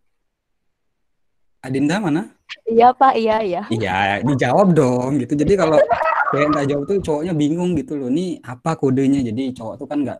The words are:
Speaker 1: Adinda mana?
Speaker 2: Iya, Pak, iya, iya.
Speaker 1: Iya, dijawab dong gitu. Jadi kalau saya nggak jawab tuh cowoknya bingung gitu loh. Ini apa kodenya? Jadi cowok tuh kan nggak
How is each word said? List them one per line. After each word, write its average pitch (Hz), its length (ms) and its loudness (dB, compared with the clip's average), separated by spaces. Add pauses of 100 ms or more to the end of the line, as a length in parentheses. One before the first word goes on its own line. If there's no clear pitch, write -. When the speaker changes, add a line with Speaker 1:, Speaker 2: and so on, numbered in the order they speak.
(1600)
Speaker 1:
Adinda 139 400 -2
mana? 170 220 -2 (420)
Speaker 2:
Iya, 226 320 6
Pak, 262 240 4
iya, 220 240 0
iya. 180 240 -4
Speaker 1:
Iya, 101 560 -2
dijawab 143 480 2
dong 131 480 2
gitu. 147 160 -4
Jadi 151 160 2
kalau 160 240 2 (560)
saya 147 160 2
nggak 147 160 0
jawab 143 240 -2
tuh 202 160 0
cowoknya 160 320 -4
bingung 170 400 0
gitu 147 200 -6
loh. 127 120 -6
Ini 170 320 -2
apa 123 320 -6
kodenya? 135 480 0
Jadi 123 320 -4
cowok 110 240 -12
tuh 147 80 -12
kan 147 160 -4
nggak 123 180 -6